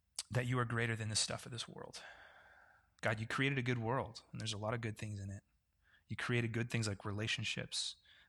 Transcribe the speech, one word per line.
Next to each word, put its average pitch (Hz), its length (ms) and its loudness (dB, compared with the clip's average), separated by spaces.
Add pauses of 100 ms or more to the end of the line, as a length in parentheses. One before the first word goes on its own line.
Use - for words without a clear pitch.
(300)
that 123 160 0
you 123 120 4
are 123 60 4
greater 117 300 2
than 110 140 -2
the 107 80 0
stuff - 280 0
of 117 80 -10
this 113 160 -6
world. - 300 -12 (1000)
God, 110 200 4
you 113 60 -2
created 135 320 4
a 127 40 2
good 123 160 4
world, 113 420 0 (120)
and 113 80 -6
there's 110 120 -2
a 104 60 -4
lot 107 160 0
of 117 60 -2
good 110 160 -2
things 104 220 -6
in 98 120 -6
it. 98 120 -8 (680)
You 113 80 -4
created 120 360 4
good 117 180 0
things 113 160 2
like 101 180 -2
relationships, - 920 -2 (320)